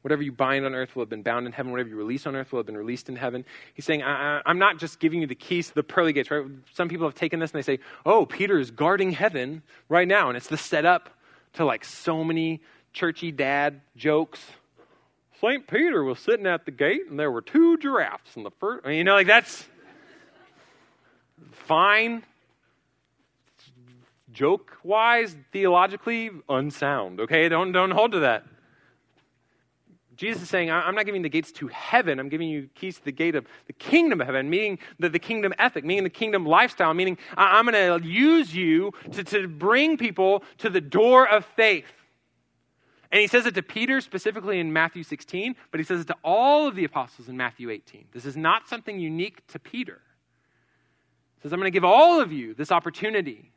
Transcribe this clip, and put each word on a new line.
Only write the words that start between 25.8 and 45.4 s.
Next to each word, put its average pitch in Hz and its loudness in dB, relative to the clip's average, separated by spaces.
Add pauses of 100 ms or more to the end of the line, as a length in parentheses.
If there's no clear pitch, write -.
unsound, 135 -4
okay? 160 2
Don't, 180 0
don't 185 2
hold 214 2
to 175 0
that. 117 0 (1700)
Jesus 202 -6
is 175 -16
saying, 175 0
"I, 170 0
I'm 180 -2
not 214 -2
giving 196 -6
the 160 -4
gates 156 -4
to 139 -12
heaven. 170 0
I'm 135 -8
giving 160 -6
you 143 -8
keys 185 -12
to - -20
the 143 -6
gate 160 -2
of 131 -4 (220)
the - -18
kingdom 285 2
of 123 -2
heaven," 135 -2
meaning 196 -2 (200)
the, 165 0
the 170 -4
kingdom 208 -4
ethic, 156 0
meaning 190 -2
the 180 -4
kingdom 202 -4
lifestyle, 170 2
meaning 180 -2 (180)
I, 196 6
I'm 233 4
gonna 190 2
use 233 2
you 180 0 (200)
to, 196 -10
to 190 -4
bring 233 2
people 196 0 (160)
to 220 -4
the 180 0
door 226 6
of 208 2
faith. 208 0 (1200)
And 208 4
he 208 2
says 233 2
it 226 0
to 180 -4
Peter 247 -4
specifically 196 -6
in 160 -4
Matthew 160 0
sixteen, 196 -10 (140)